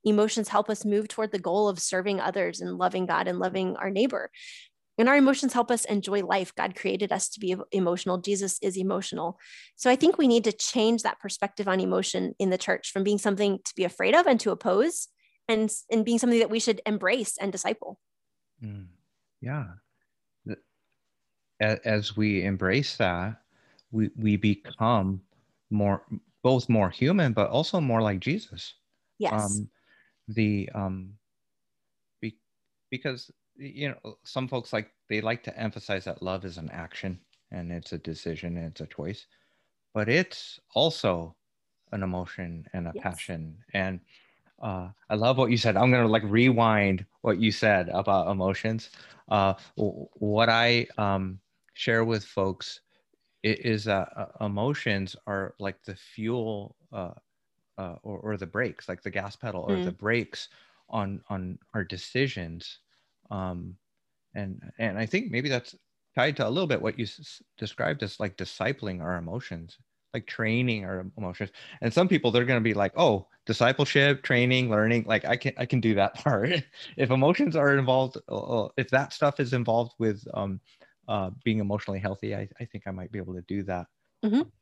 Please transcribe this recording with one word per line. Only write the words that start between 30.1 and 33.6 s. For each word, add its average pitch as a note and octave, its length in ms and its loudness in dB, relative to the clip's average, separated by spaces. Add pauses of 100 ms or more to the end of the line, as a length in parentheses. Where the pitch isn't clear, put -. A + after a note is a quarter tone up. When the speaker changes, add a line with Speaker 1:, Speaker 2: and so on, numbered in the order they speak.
Speaker 2:
the, G#2 460 0
um, F#2+ 400 -6 (1080)
be-, A2 180 -8 (520)
because, C3 400 -8 (280)
y-, C#3 160 -16